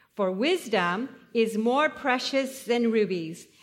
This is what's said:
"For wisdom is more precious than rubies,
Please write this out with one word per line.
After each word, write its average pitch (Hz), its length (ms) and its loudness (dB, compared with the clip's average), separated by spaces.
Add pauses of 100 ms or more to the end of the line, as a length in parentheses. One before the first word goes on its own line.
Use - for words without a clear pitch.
(160)
"For 190 140 0
wisdom 214 800 0 (240)
is 226 240 2
more 247 320 2
precious 269 760 -2
than 233 260 2
rubies, 180 580 -2 (140)